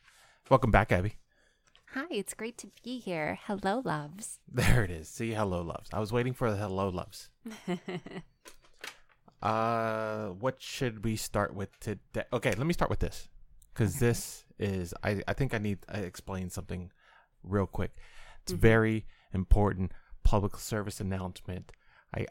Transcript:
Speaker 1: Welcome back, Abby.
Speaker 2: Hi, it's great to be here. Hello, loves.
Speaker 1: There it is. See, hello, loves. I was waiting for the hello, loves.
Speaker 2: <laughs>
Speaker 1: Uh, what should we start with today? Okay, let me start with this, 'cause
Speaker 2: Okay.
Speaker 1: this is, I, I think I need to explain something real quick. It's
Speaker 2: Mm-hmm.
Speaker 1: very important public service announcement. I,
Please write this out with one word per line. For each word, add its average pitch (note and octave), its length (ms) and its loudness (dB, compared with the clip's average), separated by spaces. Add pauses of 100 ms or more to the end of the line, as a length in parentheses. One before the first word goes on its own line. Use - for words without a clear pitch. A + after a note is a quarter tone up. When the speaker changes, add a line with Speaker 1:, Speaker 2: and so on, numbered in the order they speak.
(500)
Speaker 1:
Welcome B2 200 6
back, G2+ 220 6
Abby. F#2+ 240 0 (760)
Speaker 2:
Hi, C4+ 160 -4
it's G#3 240 -6
great A3+ 240 -10
to G#3 100 -16 (140)
be B3 160 -10
here. F3+ 480 -4
Hello, G3+ 380 -2
loves. D#3 560 -6 (100)
Speaker 1:
There B2 340 6
it F2 60 -4
is. E2 180 -10
See, A2+ 240 -4
hello, G2 300 0
loves. - 300 -8
I - 80 -2
was G#2 120 -2
waiting B2 200 0
for B2 180 0
the G2+ 60 0
hello, G2 320 0
loves. - 460 -8
Speaker 2:
<laughs> G#3 440 -8 (1600)
Speaker 1:
Uh, A2 880 0
what G#2+ 340 -2
should A2 420 -4
we A2 120 2
start - 380 0
with G2 140 -6 (100)
today? - 540 -6
Okay, B2 220 2
let B2+ 120 0
me E3+ 60 2
start - 160 2
with - 120 0
this, - 280 -4 (460)
'cause G2+ 220 2
Speaker 2:
Okay. A#2+ 100 4
Speaker 1:
this - 400 -2 (120)
is, F#2+ 360 -2 (100)
I, G2+ 240 0
I G2+ 60 0
think C3+ 180 0
I A#2 60 -2
need G#2 240 -2
to G#2 200 -8
explain F#2 460 -8
something F2+ 420 -8 (520)
real F#2+ 240 2
quick. - 240 -2 (540)
It's - 80 -4
Speaker 2:
Mm-hmm. F2+ 100 -2
Speaker 1:
very A2 440 6 (280)
important F#2+ 580 6 (300)
public G2+ 340 6
service G#2 420 -6
announcement. F#2 720 -6 (420)
I, - 160 -4